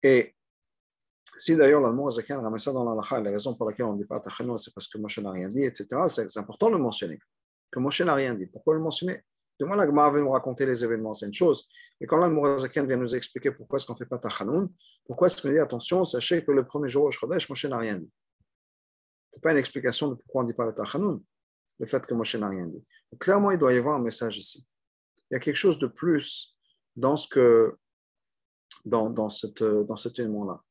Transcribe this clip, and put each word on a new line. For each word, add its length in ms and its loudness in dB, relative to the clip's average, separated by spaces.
Et 340 6
si 200 2
d'ailleurs, 260 8
l'Admor 280 0
Azaken 280 -6
ramène 220 -6
ça 120 -4
dans 120 -2
l'Alacha, 360 -4
la 120 -4
raison 240 -4
pour 140 -4
laquelle 160 -4
on 80 -2
ne 60 -4
dit 80 -6
pas 120 -6
Tachanoun, 380 -8
c'est 160 -12
parce 140 -12
que 100 -14
Moshe 220 -8
n'a 120 -8
rien 180 -6
dit, 140 -2
et 100 -2
cetera, 340 -2
c'est, 220 -4
c'est 100 -10
important 280 -2
de 80 2
le 60 0
mentionner. 380 -4
Que 80 -6
Moshe 220 -2
n'a 120 2
rien 200 0
dit. 140 -8
Pourquoi 280 0
le 60 -2
mentionner ? 420 -6
De 60 -2
moi, 100 -2
la 100 4
Gemara 260 6
veut 100 2
nous 100 0
raconter 340 0
les 180 0
événements, 300 -2
c'est 120 -10
une 80 -8
chose. 340 2
Et 80 -8
quand 100 2
l'Admor 300 4
Azaken 400 0
vient 100 0
nous 180 -2
expliquer 360 -4
pourquoi 260 -6
est-ce 80 -4
qu'on 80 -10
ne 40 -12
fait 80 -10
pas 140 -8
Tachanoun, 520 -2
pourquoi 220 2
est-ce 140 0
qu'on 80 -4
dit, 100 4
attention, 460 0
sachez 380 0
que 80 0
le 140 4
premier 240 -4
jour 160 4
au 60 2
Chodesh, 380 -4
Moshe 160 -8
n'a 120 -2
rien 200 -2
dit. 120 -12
Ce 60 -20
n'est 40 -20
pas 100 2
une 60 4
explication 500 -2
de 80 -4
pourquoi 260 -4
on 40 0
ne 60 -4
dit 40 -6
pas 100 -2
le 80 -4
Tachanoun, 500 -4
le 60 -4
fait 200 -2
que 80 -4
Moshe 220 -2
n'a 120 -2
rien 180 -6
dit. 180 -12
Donc, 100 -16
clairement, 300 4
il 60 0
doit 160 4
y 40 4
avoir 180 0
un 60 -2
message 360 -4
ici. 280 -12
Il 40 -6
y 40 -2
a 20 0
quelque 180 -2
chose 200 4
de 100 -2
plus 680 -4
dans 200 2
ce 120 -6
que, 500 6
dans, 240 0
dans 200 -2
cette, 340 -6
dans 320 2
cet 240 -8
élément-là. 500 -6